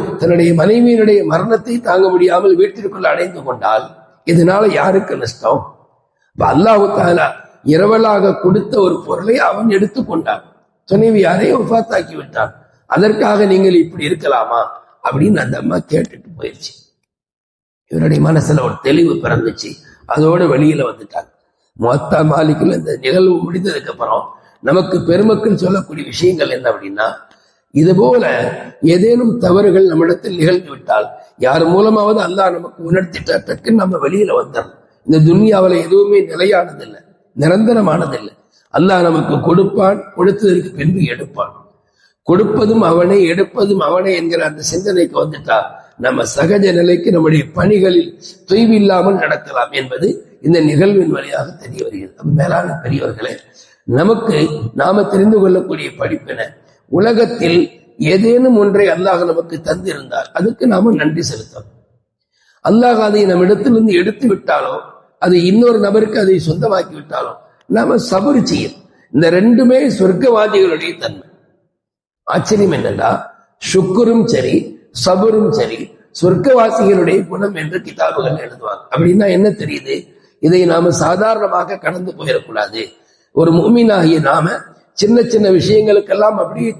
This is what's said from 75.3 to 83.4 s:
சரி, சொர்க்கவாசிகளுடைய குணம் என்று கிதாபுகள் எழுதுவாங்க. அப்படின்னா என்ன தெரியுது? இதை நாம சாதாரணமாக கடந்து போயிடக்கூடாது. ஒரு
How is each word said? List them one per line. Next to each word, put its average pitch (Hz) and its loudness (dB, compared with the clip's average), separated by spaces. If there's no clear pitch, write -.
சரி, 113 -6
சொர்க்கவாசிகளுடைய 196 2
குணம் 196 -6
என்று 160 -8
கிதாபுகள் - -4
எழுதுவாங்க. 113 -12
அப்படின்னா 180 2
என்ன 190 2
தெரியுது? 139 -8
இதை 180 4
நாம 170 2
சாதாரணமாக 190 -2
கடந்து 180 -8
போயிடக்கூடாது. 113 -6
ஒரு 165 2